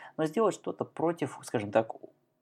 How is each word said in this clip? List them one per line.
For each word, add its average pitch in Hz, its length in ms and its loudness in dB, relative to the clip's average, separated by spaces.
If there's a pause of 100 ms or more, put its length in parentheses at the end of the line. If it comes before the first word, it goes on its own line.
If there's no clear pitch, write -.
(180)
но 160 80 2
сделать 185 280 2
что-то - 320 -6
против, 160 580 -2
скажем 104 280 -2
так, 113 200 4 (500)